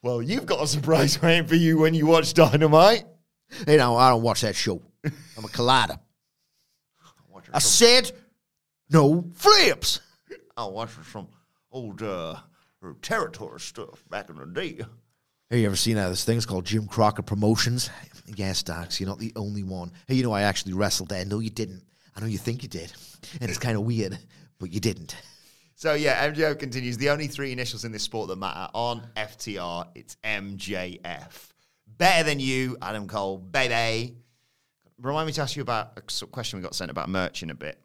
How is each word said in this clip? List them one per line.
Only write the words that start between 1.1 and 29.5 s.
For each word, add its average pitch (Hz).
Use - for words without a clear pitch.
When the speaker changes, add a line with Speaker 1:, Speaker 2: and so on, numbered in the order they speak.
Speaker 1:
<laughs> -
waiting 165
for 165
you 165
when 160
you 156
watch 160
Dynamite." 160
Speaker 2:
You 151
know, 123
I 127
don't 117
watch 117
that 104
show. 92
I'm -
a 107
collider. 120
Speaker 1:
<laughs> -
I -
watch -
it -
Speaker 2:
I -
Speaker 1:
from -
Speaker 2:
said, 240
"No 160
flips." -
Speaker 1:
I 117
watch 104
it 80
from 101
old, 113
uh, 90
territory 110
stuff -
back 98
in 76
the 67
day. 110
Speaker 2:
Hey, 120
you 107
ever 98
seen, 110
uh, 95
this 90
thing's 113
called 92
Jim 104
Crockett 104
Promotions? 113
Yes, 95
Dax, 85
you're 95
not 98
the 113
only 104
one. 90
Hey, 131
you 131
know, 117
I 101
actually 98
wrestled 95
there. 95
No, 101
you 110
didn't. 104
I -
know 107
you 107
think 120
you -
did. 82
And 120
it's -
kinda 113
weird, 107
but 87
you 101
didn't. 90
Speaker 1:
So, 156
yeah, 143
M 151
J 151
F 147
continues. 123
"The 139
only 147
three 139
initials 120
in 113
this 104
sport 107
that 92
matter 92
aren't 117
F 107
T 101